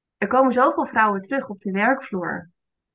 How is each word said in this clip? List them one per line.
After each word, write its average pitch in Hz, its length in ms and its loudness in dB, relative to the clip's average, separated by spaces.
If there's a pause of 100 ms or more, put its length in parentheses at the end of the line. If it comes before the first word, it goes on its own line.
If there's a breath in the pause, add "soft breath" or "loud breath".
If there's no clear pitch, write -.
(160)
er 202 120 -4
komen 254 240 4
zoveel 254 340 2
vrouwen 208 360 0
terug 269 260 -6
op 202 120 -12
de 202 100 -8
werkvloer. 185 800 -2 (440)